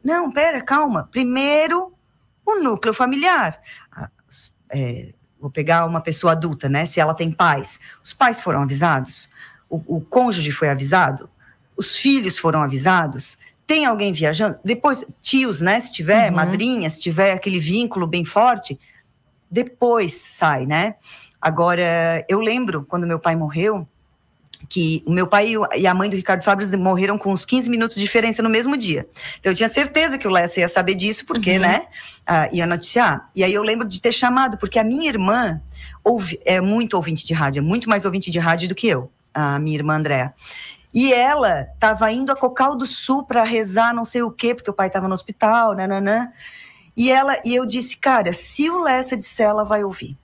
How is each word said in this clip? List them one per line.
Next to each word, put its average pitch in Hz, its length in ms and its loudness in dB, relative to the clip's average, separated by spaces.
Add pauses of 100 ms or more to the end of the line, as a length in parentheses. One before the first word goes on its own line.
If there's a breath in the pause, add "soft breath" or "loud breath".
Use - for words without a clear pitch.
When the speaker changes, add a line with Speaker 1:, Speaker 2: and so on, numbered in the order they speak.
Speaker 1:
Não, 320 280 0
pera, 294 300 0
calma. 269 500 0
Primeiro, 294 800 0 (540)
o 427 160 2
núcleo 226 320 0
familiar. 269 640 0 (320 loud breath)
Ah, - 180 -16 (200)
s-, - 220 -16 (180)
é, 123 400 -6 (300)
vou 143 100 -10
pegar 165 360 2
uma 165 160 -2
pessoa 165 320 2
adulta, 160 360 -2
né, 147 160 0
se - 140 -2
ela 156 160 2
tem 165 160 -2
pais. 151 480 0 (240 loud breath)
Os - 100 -12
pais 240 260 2
foram 151 220 0
avisados? 139 680 0 (400 loud breath)
O, 165 280 -6
o 151 40 -4
cônjuge 202 500 2
foi 147 180 0
avisado? 139 600 0 (460 soft breath)
Os - 220 -6
filhos 262 400 2
foram 160 240 0
avisados? 139 760 0 (300 soft breath)
Tem 302 180 2
alguém 208 260 0
viajando? 160 540 0
Depois, 247 400 0 (160)
tios, 240 400 0
né, 196 180 2
se 240 140 -6
tiver, 202 360 4
Speaker 2:
Uhum. 175 80 0
Speaker 1:
madrinha, 196 520 0
se 160 100 -8
tiver 185 340 2
aquele 185 260 -4
vínculo 185 480 -2
bem 170 180 -2
forte, 220 540 2 (720 soft breath)
depois 233 640 0
sai, 139 520 -2
né? 170 300 0 (460 loud breath)
Agora, 170 840 0
eu 196 120 2
lembro, 220 440 -2
quando 175 240 -4
meu 165 120 -2
pai 165 160 0
morreu, 165 520 -2 (800)
que 160 380 -2
o 160 60 -2
meu 180 140 2
pai 208 260 2
e 220 60 -2
o, 208 160 0
e 185 140 2
a 180 60 4
mãe 196 160 0
do 202 60 -4
Ricardo 185 280 -2
Fabres 196 320 2
morreram 190 420 2
com 196 140 -2
uns 190 140 -2
quinze 247 240 0
minutos 226 260 -2
de 202 60 -4
diferença 220 420 0
no 226 60 0
mesmo 240 260 0
dia. 180 320 -4 (320 loud breath)
Então, 190 120 0
eu 180 40 2
tinha 220 140 2
certeza 294 480 0
que 240 100 -4
o 190 40 2
Lessa 175 280 2
ia 175 80 2
saber 185 280 0
disso, 202 300 -4
porque, 196 280 0
Speaker 2:
Uhum. 190 80 4
Speaker 1:
né, 190 240 2 (420 loud breath)
ah, 160 240 2
ia 170 140 -2
noticiar. 175 680 0
E 185 80 0
aí 190 100 2
eu 208 100 0
lembro 220 240 -2
de - 140 -8
ter 233 100 -6
chamado, 247 460 0
porque 202 200 -4
a 220 60 4
minha 277 240 0
irmã 202 540 0 (420 loud breath)
ouvi-, 202 400 0
é 185 160 2
muito 208 360 0
ouvinte 160 300 -2
de 165 80 -2
rádio, 143 260 0
é 143 40 0
muito 220 260 0
mais 202 140 2
ouvinte 185 260 -2
de 165 100 -2
rádio 170 280 0
do 185 80 -4
que 233 120 -2
eu, 131 220 0 (240)
a 143 260 0
minha 151 180 -2
irmã 151 180 0
Andréa. 143 380 -2 (600 loud breath)
E 254 200 4
ela 240 540 2 (120)
tava 214 320 2
indo 262 200 -2
a 269 40 2
Cocal 269 400 0
do 247 100 -4
Sul - 380 -2
pra 233 200 2
rezar 226 500 2
não 233 100 -2
sei 240 200 -2
o 226 80 -2
quê, 240 220 -2
porque 240 180 -6
o - 20 -6
pai 190 160 0
tava 185 180 -2
no 190 60 0
hospital, 220 600 2
nananã. 196 560 -2 (640 loud breath)
E 247 140 2
ela, 269 340 2
e 240 100 -2
eu 254 100 0
disse, 220 300 -4
"Cara, 220 380 2
se - 380 -2
o 359 100 -2
Lessa 254 340 0
disser, 214 320 -2
ela 214 160 2
vai 208 200 0
ouvir." 185 400 -8